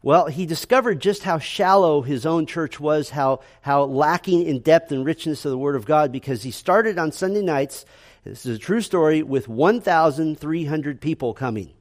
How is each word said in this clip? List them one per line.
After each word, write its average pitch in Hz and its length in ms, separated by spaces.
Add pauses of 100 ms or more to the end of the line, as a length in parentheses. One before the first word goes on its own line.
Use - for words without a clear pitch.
Well, 151 240
he 160 180
discovered 202 560
just 202 220
how 170 160
shallow 180 640
his 127 240
own 165 180
church - 340
was, 151 300
how, 135 320 (220)
how 143 220
lacking 160 580
in 147 180
depth 160 320
and 131 100
richness 156 440
of 143 40
the 131 60
Word 139 200
of 110 100
God, 151 260
because 123 300
he 127 80
started 190 480
on 160 120
Sunday 196 300
nights, 147 460 (360)
this - 220
is 120 120
a 104 40
true 220 220
story, 156 400
with 135 260
one 165 320
thousand 160 580
three 160 260
hundred 143 360
people 139 340
coming. 107 460